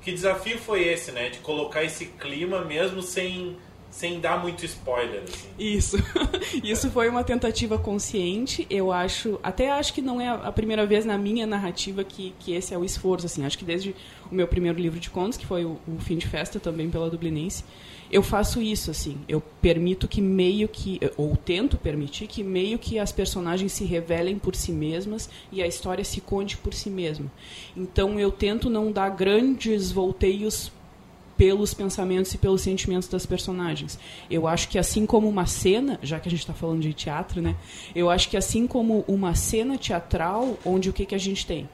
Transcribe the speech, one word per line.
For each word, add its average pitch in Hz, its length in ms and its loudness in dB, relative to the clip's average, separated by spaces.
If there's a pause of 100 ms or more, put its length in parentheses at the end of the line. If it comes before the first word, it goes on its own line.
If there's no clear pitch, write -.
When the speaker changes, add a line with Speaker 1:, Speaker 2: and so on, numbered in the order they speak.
Speaker 1:
Que 180 100 -6
desafio 190 460 0
foi 202 300 0
esse, 165 260 -2
né? 123 160 -4
De - 100 -12
colocar 151 440 -2
esse 165 240 -4
clima 165 580 -4
mesmo 180 360 -2
sem, 180 540 -6 (340)
sem 175 300 -6
dar 165 180 2
muito 170 280 -4
spoiler, 120 580 -2
assim. 90 240 -12 (100)
Speaker 2:
Isso. 208 380 0 (360)
<laughs> 370 300 -4
Isso 226 300 0
foi 233 160 4
uma 247 160 0
tentativa 233 540 0
consciente. 202 920 -2
Eu 190 220 2
acho, 185 500 -2
até 254 300 0
acho 285 220 0
que 294 80 -2
não 247 180 -2
é 247 80 -2
a 226 240 -4
primeira 214 340 2
vez 208 200 4
na 208 120 2
minha 214 300 0
narrativa 196 560 -2
que, 190 340 -10
que - 160 -8
esse 180 200 -4
é 180 40 -4
o 175 60 0
esforço, 185 440 0
assim. 156 180 -4
Acho - 120 -2
que - 80 -12
desde 185 300 -2 (340)
o 180 60 -6
meu 175 120 4
primeiro 170 300 2
livro 170 220 0
de 170 100 -8
contos, 190 280 -2
que - 80 -10
foi 175 180 -2
o, 160 240 -4
o 160 140 -6
Fim 165 160 -2
de 170 100 -4
Festa, 165 320 -4
também 165 300 -2
pela 165 200 0
Dublinense, 165 540 -4 (480)
eu 196 100 8
faço 214 400 2
isso, 214 300 0
assim. 143 260 -4 (100)
Eu 151 140 0 (180)
permito 180 480 4
que 220 140 0
meio 190 460 4
que, 190 320 -4 (180)
ou 147 180 0
tento 190 420 0
permitir 151 500 -4
que 214 160 -6
meio 190 340 0
que 226 220 -4
as 202 120 -2
personagens 185 600 0
se - 140 -4
revelem 170 520 0
por 190 180 -2
si - 160 -2
mesmas 170 560 -4 (240)
e 190 120 -2
a 170 40 2
história 185 360 -4
se - 180 -4
conte 196 360 -2
por - 180 -6
si - 160 -6
mesma. 156 400 -4 (440)
Então 196 440 0
eu 196 120 4
tento 214 380 0
não 214 220 2
dar 196 180 2
grandes 202 840 4
volteios 190 800 2 (640)
pelos 196 380 8
pensamentos 185 600 0
e - 20 -4
pelos 190 240 4
sentimentos 185 460 0
das 180 180 -4
personagens. 175 720 -4 (320)
Eu 160 180 0
acho 170 220 0
que - 80 0
assim 214 300 2
como 214 200 6
uma 190 200 2
cena, 226 560 4
já 156 160 -4
que - 80 -6
a 170 40 0
gente 170 140 -2
tá 165 80 -6
falando 160 280 -2
de 156 120 0
teatro, 160 480 -4
né? 165 140 0 (400)
Eu 175 160 4
acho 180 180 4
que 208 80 0
assim 220 300 2
como 226 400 4
uma 196 260 4
cena 233 420 2
teatral, 190 880 0
onde 185 280 2
o - 20 -2
que - 140 0
que - 80 -4
a 196 40 2
gente 190 280 -2
tem? 151 260 -6